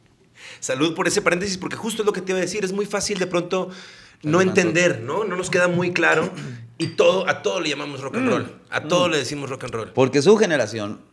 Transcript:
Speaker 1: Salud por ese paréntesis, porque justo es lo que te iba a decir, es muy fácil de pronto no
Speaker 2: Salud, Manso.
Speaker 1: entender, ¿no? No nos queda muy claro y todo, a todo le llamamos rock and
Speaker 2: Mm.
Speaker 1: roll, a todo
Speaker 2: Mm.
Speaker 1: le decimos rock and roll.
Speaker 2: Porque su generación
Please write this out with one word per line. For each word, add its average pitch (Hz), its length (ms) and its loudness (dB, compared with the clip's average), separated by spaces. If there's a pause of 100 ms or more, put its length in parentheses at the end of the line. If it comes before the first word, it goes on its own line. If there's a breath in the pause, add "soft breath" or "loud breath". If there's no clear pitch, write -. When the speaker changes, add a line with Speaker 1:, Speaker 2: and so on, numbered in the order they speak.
(600 loud breath)
Speaker 1:
Salud 147 340 0
por 175 140 0
ese 202 140 0
paréntesis, 185 360 2
porque - 180 -6
justo 220 260 -4
es 196 40 0
lo 208 60 2
que 190 80 -2
te 185 120 -4
iba 185 60 2
a 185 40 2
decir, 190 220 -2
es 185 80 -2
muy 202 140 -2
fácil 202 320 -4
de 185 80 0
pronto 180 420 -2 (540 loud breath)
no 151 160 2
Speaker 2:
Salud, 185 80 4
Manso. 180 140 2
Speaker 1:
entender, 165 420 2
¿no? 160 220 -4
No 185 120 -4
nos 185 140 -4
queda 180 180 2
muy 175 240 0
claro 165 380 2 (480 loud breath)
y 160 100 -4
todo, 180 400 2
a 143 140 -2
todo 190 180 -2
le 156 100 -4
llamamos 143 300 -8
rock 131 160 -8
and 254 100 -2
Speaker 2:
Mm. 240 40 2
Speaker 1:
roll, 117 300 -4 (100)
a 120 140 -4
todo 175 240 2
Speaker 2:
Mm. - 40 0
Speaker 1:
le 156 60 0
decimos 139 320 -6
rock 131 140 -10
and 117 100 -10
roll. 110 180 -8
Speaker 2:
Porque 131 300 4
su 202 140 8
generación 113 640 0 (120)